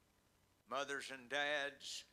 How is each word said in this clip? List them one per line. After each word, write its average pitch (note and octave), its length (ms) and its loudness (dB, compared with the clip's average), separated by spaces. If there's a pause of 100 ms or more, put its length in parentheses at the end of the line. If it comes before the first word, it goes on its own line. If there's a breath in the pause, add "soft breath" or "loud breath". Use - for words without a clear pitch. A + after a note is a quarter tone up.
(680)
Mothers C3+ 420 0
and B2+ 180 -10
dads, C#3+ 840 0